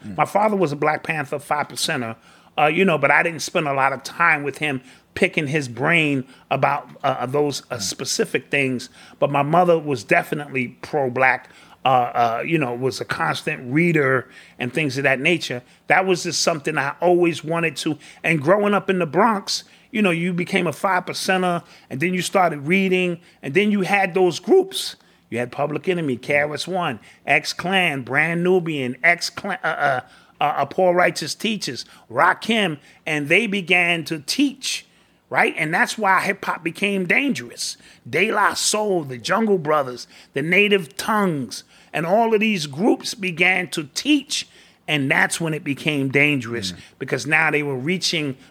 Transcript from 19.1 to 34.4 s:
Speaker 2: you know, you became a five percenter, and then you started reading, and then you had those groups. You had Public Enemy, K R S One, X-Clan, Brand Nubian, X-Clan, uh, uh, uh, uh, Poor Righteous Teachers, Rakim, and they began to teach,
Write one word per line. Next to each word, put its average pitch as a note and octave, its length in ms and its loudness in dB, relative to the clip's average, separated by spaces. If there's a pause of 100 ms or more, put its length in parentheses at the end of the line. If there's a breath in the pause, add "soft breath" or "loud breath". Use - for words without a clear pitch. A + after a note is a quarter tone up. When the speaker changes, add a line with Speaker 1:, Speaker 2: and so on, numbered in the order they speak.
Speaker 2:
you G#3+ 100 0
know, F#3 80 4
you E3+ 240 -2
became F3 320 -2
a D3+ 60 -2
five F#3 340 -2
percenter, F3+ 560 0 (260 loud breath)
and C#3 120 -8
then F3+ 120 0
you F3+ 80 -2
started D#3+ 460 0
reading, F#3 540 2 (220 soft breath)
and C#3 120 -6
then G#3 160 4
you G3+ 120 2
had G3 300 0
those F3+ 280 2
groups. - 560 0 (340 soft breath)
You A2+ 80 -4
had A#2+ 140 -4
Public D3 360 -4
Enemy, D#3+ 280 0
K C#3+ 240 0
R D3+ 120 -2
S C#3 140 -6
One, E3+ 320 -4 (440 loud breath)
X-Clan, F3 600 -2
Brand D#3 400 0
Nubian, D#3+ 600 0
X-Clan, E3+ 580 -2
uh, - 40 -4
uh, C#3+ 340 0 (400 soft breath)
uh, D3 40 -2
uh, C#3+ 220 0
Poor F3+ 260 2
Righteous F3 420 0
Teachers, G3+ 500 -4 (260 loud breath)
Rakim, F3 680 0 (280 soft breath)
and D3 220 -4
they G3+ 180 4
began F3 600 0
to E3 120 -6
teach, - 640 -2 (460 soft breath)